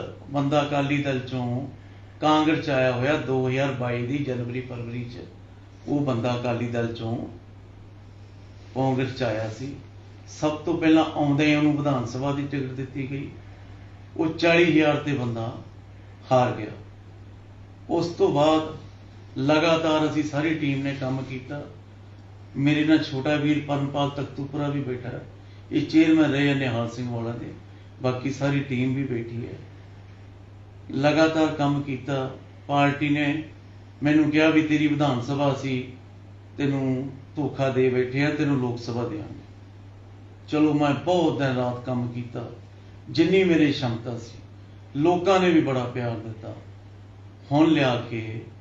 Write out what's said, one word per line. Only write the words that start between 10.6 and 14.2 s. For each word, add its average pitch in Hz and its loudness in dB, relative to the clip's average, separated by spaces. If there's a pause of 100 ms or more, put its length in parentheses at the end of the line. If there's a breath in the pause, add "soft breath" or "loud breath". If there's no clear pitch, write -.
ਪਹਿਲਾਂ 160 6
ਆਉਂਦਿਆਂ 151 2
ਹੀ 147 4
ਉਹਨੂੰ 151 4
ਵਿਧਾਨ 131 0
ਸਭਾ 135 -4
ਦੀ 143 -4
ਟਿਕਟ 131 -6
ਦਿੱਤੀ 131 -8
ਗਈ, 139 -8 (880)
ਉਹ 160 0